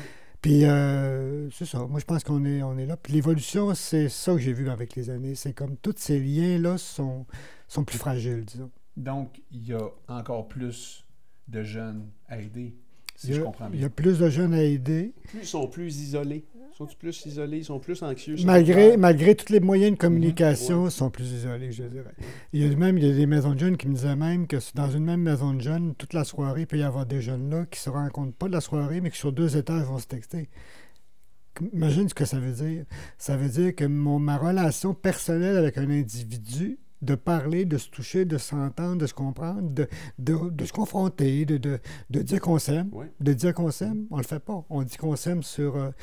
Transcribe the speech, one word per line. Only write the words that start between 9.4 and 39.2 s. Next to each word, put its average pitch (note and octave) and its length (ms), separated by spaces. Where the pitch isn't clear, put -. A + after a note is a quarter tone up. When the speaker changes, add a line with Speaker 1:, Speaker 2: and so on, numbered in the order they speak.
Speaker 2:
il A#2 160
y A#2+ 60
a A2 140
encore A#2 400
plus - 580
de A2 140
jeunes G#2+ 460
à A#2 140
aider, A#2 320
si - 120
Speaker 1:
Il C3 60
y - 20
a, D3 40
Speaker 2:
je D#3+ 40
comprends A2+ 260
bien. D#3+ 100
Speaker 1:
il C3+ 40
y - 20
a C#3 40
plus E3+ 280
de E3 140
jeunes E3+ 240
à D#3 80
aider. D3+ 500
Speaker 3:
Plus, G#3+ 140
ils F#3+ 40
sont D3 220
plus D#3 340
isolés. D3 460
Sont-ils - 240
plus E3 280
isolés ? D3 340
Ils D#3 60
sont C#3+ 140
plus F3 220
anxieux, D3+ 340
Speaker 1:
Malgré, F3+ 280
Speaker 3:
solitaires. G#3+ 240
Speaker 1:
malgré F3 380
toutes - 160
les G#3 80
moyens G3 320
de G3 60
communication, E3+ 800
Speaker 3:
Mhm. F3 60
Ouais. F3+ 40
Speaker 1:
ils E3+ 60
sont C3+ 180
plus B2+ 220
isolés, B2 400
je B2 100
dirais. B2 300
Il D3 120
y - 80
a - 20
même, F#3 220
il D3 80
y C#3+ 60
a - 20
des C#3+ 140
maisons D3 260
de C3 60
jeunes F3+ 180
qui C3 120
me C#3 40
disaient C3+ 220
même E3 320
que D3+ 80
s-, - 180
dans C#3+ 160
une D3 140
même E3+ 180
maison C#3+ 320
de C3 80
jeunes, D#3+ 340
toute - 180
la D#3+ 100
soirée, C#3 380
il D#3+ 60
peut D3+ 120
y D3 40
avoir C3+ 220
des C3+ 160
jeunes B2+ 280
là E3 200
qui - 100
se - 100
rencontrent C#3 460
pas F#3 120
de F#3+ 60
la E3 80
soirée, D3+ 400
mais F3 100
qui - 60
sur C#3+ 160
deux D#3 240
étages D#3+ 260
vont C3 160
se - 80
texter. C#3+ 420
Imagine D#3+ 360
ce - 60
que D3 100
ça C3+ 140
veut B2+ 140
dire. D#3 320
Ça - 200
veut C3+ 120
dire F3 260
que D3+ 100
mon, D3 340
ma D3 180
relation F3+ 560
personnelle F#3 640
avec D#3 200
un C#3 120
individu, A#2+ 880
de C#3+ 140
parler, E3 500
de D3+ 140
se - 100
toucher, F#3 360
de D#3+ 120
s'entendre, D3 600
de D#3 100
se - 80
comprendre, E3 560